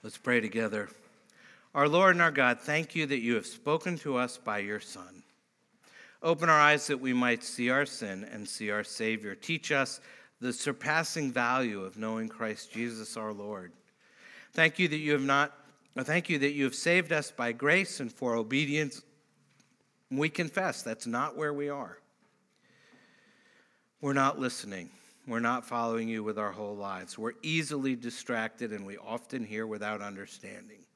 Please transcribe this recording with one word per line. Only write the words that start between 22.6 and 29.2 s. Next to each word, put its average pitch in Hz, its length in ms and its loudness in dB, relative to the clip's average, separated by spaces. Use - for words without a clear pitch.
We're 139 120 0
not 139 240 4
listening. 101 540 -6
We're 113 120 -2
not 120 260 0
following 117 420 -2
you 113 160 -4
with 104 140 -4
our 104 140 -2
whole 104 240 -8
lives. 98 420 -10
We're 113 240 -6
easily 147 540 -2
distracted, 117 760 -6
and 101 140 -10
we 98 120 -12
often 120 460 -8